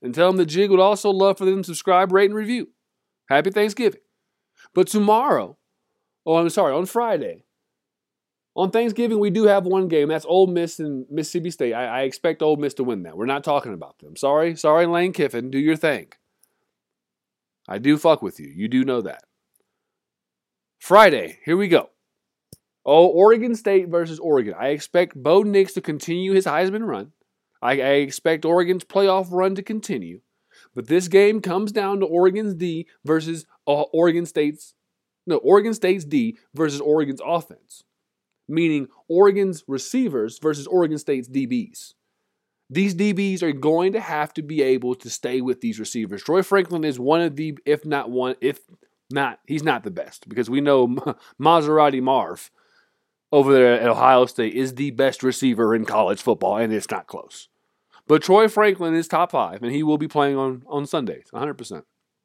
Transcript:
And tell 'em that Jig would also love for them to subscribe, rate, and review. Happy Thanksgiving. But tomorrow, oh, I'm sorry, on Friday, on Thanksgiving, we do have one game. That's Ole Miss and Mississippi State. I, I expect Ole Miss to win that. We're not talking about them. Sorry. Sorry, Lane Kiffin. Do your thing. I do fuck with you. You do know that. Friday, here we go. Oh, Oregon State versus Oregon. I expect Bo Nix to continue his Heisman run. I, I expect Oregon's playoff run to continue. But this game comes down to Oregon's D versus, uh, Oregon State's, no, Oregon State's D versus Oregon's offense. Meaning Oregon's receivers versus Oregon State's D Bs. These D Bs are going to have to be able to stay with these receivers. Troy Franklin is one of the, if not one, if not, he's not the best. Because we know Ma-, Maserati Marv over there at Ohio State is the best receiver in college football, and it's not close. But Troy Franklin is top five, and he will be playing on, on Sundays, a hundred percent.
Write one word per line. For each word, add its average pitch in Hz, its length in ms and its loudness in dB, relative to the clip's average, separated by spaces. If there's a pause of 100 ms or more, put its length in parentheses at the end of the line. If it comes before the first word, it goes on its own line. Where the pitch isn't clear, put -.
And 123 120 -8
tell 170 140 2
'em 185 80 2
that 185 80 2
Jig 180 260 0
would 185 80 6
also 196 300 2
love 196 300 2
for 190 80 -4
them 190 160 0
to - 20 -12
subscribe, 180 480 0
rate, 196 140 6
and 208 80 -4
review. 220 340 -6 (600)
Happy 151 200 2
Thanksgiving. 208 520 0 (720)
But 180 140 2
tomorrow, 208 680 2 (720)
oh, 160 100 2
I'm 165 140 2
sorry, 165 240 0
on 170 100 -2
Friday, 185 600 -4 (1120)
on 180 160 -2
Thanksgiving, 226 480 0
we 208 120 0
do 214 140 0
have 196 200 4
one 185 240 0
game. 151 200 2
That's 156 180 -4
Ole 185 220 4
Miss 170 300 -4
and 139 320 -8
Mississippi 160 400 -6
State. 123 220 -4
I, 120 140 -4
I 123 160 -4
expect 151 400 -4
Ole 156 140 2
Miss 143 180 -4
to 131 100 -4
win 107 200 -4
that. 80 120 -18
We're 101 80 -6
not 139 180 -4
talking 143 300 -2
about 80 280 -16
them. - 160 -20
Sorry. 156 380 0
Sorry, 160 320 2
Lane 170 280 -2
Kiffin. 127 360 -4
Do 135 80 -2
your 151 180 2
thing. 139 360 -4 (1500)
I 95 120 -10
do 143 180 2
fuck 156 240 2
with 95 180 -10
you. 71 160 -18
You 101 140 -6
do 127 160 0
know 127 160 -2
that. 87 240 -12 (1500)
Friday, 165 680 4
here 165 100 2
we 196 120 -2
go. 170 200 2 (960)
Oh, 156 220 6
Oregon 214 480 4
State 196 340 0
versus 170 300 -4
Oregon. 135 400 0
I 120 100 -4
expect 170 480 -2
Bo 156 260 4
Nix 196 300 2
to 185 80 -10
continue 175 520 -6
his 190 120 4
Heisman 190 420 -2
run. 127 260 -8 (500)
I, 123 120 0
I 135 260 0
expect 156 440 -2
Oregon's 175 380 0
playoff 190 480 0
run 185 240 0
to 196 80 -8
continue. 143 580 -10 (540)
But 117 140 -10
this 175 180 2
game 202 340 4
comes 190 300 -4
down 196 300 -4
to 190 60 0
Oregon's 185 480 2
D 165 340 -6 (160)
versus, 160 420 -2 (220)
uh, 147 140 0
Oregon 170 440 0
State's, 151 480 -4 (540)
no, 160 80 0
Oregon 202 360 4
State's 185 320 -2
D 127 320 -2 (160)
versus 143 280 -4
Oregon's 147 440 0
offense. - 600 -8 (640)
Meaning 156 400 -2 (180)
Oregon's 196 640 2
receivers 135 720 -4
versus 151 260 -4
Oregon 170 320 0
State's 131 300 -6
D 131 180 -4
Bs. - 480 -8 (720)
These 185 260 -2
D 202 200 0
Bs 190 300 -4
are 156 80 0
going 156 400 0
to 220 80 -4
have 156 340 -6
to 156 80 -8
be 151 180 -4
able 127 360 0
to 123 120 -18
stay 127 320 -6
with 123 200 -4
these 110 180 -6
receivers. 104 460 -8
Troy 180 180 0
Franklin 180 400 -2
is 143 160 -4
one 147 220 2
of 160 160 -2
the, 151 280 -8
if 147 220 -2
not 139 240 -4
one, 127 300 -2
if 139 180 -2 (500)
not, 135 380 -4
he's 147 160 -4
not 135 220 -2
the 101 80 -10
best. - 360 -14
Because 110 220 -6
we 135 100 -2
know 139 280 2
Ma-, 135 260 -6 (260)
Maserati 151 640 4
Marv 131 480 -4 (800)
over 139 220 4
there 123 280 6
at 120 80 2
Ohio 127 380 4
State 110 280 -6
is 131 200 -4
the 139 160 -6
best 127 320 -2
receiver 120 540 0
in 110 80 -4
college 101 360 -2
football, 101 360 0
and 113 160 -2
it's 104 180 -6
not 95 160 -8
close. - 420 -18 (600)
But 151 140 4
Troy 208 260 4
Franklin 190 460 0
is 165 120 -4
top 175 240 -2
five, 107 320 -4
and 120 100 -6
he 147 120 -4
will 151 120 2
be 151 120 -6
playing 143 280 0
on, 131 300 -6
on 147 200 -8
Sundays, 120 460 -8
a - 60 -12
hundred 143 180 -8
percent. - 280 -16 (400)